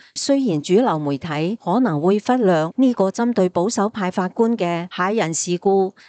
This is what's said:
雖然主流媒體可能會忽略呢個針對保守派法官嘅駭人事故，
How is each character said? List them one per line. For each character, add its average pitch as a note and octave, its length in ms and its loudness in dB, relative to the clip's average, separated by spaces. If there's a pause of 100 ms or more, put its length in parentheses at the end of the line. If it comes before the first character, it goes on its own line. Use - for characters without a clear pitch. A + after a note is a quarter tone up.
(140)
雖 C#4 320 0
然 D#3+ 160 0
主 F3+ 140 0
流 G#3+ 220 2
媒 C#3+ 200 -2
體 D#3+ 440 -4
可 G3+ 200 0
能 E3+ 180 0
會 G3 200 2
忽 B3 140 0
略 F#3 400 2
呢 B3+ 200 2
個 F#3+ 160 0
針 A#3+ 240 -2
對 F#3 160 2
保 F3+ 180 0
守 G#3+ 220 -2
派 F#3+ 200 -4
法 F#3 200 -2
官 A#3 260 0
嘅 E3+ 320 -4
駭 F#3+ 280 -4
人 E3 180 -2
事 F3 240 -4
故， F#3+ 360 0 (160)